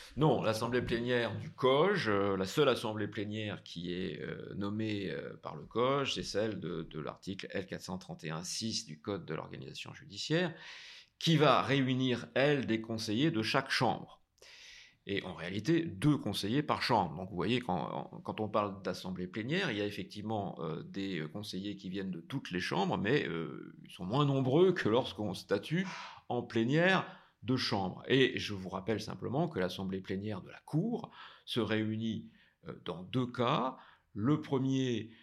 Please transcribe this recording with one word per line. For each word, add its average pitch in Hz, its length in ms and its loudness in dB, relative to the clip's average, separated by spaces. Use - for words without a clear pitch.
Non, 135 260 6
l'assemblée 117 400 2
plénière 117 560 0
du - 140 -8
coj, 139 560 4
euh, 101 280 4
la 92 80 2
seule 135 240 4
assemblée 107 400 0
plénière 104 540 -4
qui 87 300 -6
est, 90 280 -4
euh, - 360 -8
nommée, 101 540 -2
euh, 60 320 -6
par - 140 -8
le - 80 -10
coj, 131 480 0
c'est 90 100 -4
celle 101 380 -2
de, 82 220 -4
de - 180 -10
l'article 90 500 -8
L - 160 -6
quatre - 160 -8
cent 90 140 -6
trente - 280 -12
et 78 60 -4
un 82 140 -6
six 110 400 -4
du 78 160 -14
Code 98 240 -4
de 78 100 -6
l'organisation - 600 -10
judiciaire, 151 580 -2
qui 160 200 6
va 127 240 8
réunir, 127 720 2
elle, 139 320 4
des 110 160 2
conseillers 113 480 2
de 110 120 2
chaque 143 280 2
chambre. - 500 0
Et 98 180 -2
en 92 100 -8
réalité, 107 480 0
deux 104 340 2
conseillers 107 460 0
par 120 180 0
chambre. 92 340 2
Donc 92 140 -8
vous 82 80 -8
voyez, 104 240 2
quand, 92 160 -2
en, - 440 -6
quand 104 200 -6
on 107 80 -2
parle 104 320 0
d'assemblée 92 460 -6
plénière, 135 440 -2
il 107 60 -2
y 101 60 0
a - 20 0
effectivement, 104 760 -6
euh, 80 220 -4
des, 98 360 -6
euh, 76 100 -4
conseillers 98 480 -8
qui 95 140 -10
viennent 95 200 -4
de 85 120 -6
toutes - 280 -6
les 90 80 0
chambres, 170 380 0
mais, 104 320 2
euh, 67 560 -6
ils - 60 -20
sont - 160 -10
moins 131 180 2
nombreux 139 480 6
que - 160 2
lorsqu'on 107 460 2
statue 151 520 0
en 120 120 -2
plénière 147 640 4
de 127 120 2
chambre. 98 540 0
Et 127 300 6
je 101 160 -4
vous 92 160 -6
rappelle 101 280 -2
simplement 101 480 -2
que 165 120 -4
l'assemblée 92 420 -2
plénière 98 400 -4
de 71 80 -14
la - 120 -16
Cour 208 500 -2
se - 160 -2
réunit, 110 680 0
euh, 80 60 -8
dans 87 160 -6
deux 120 240 -2
cas. 127 500 0
Le 139 260 2
premier, 131 720 0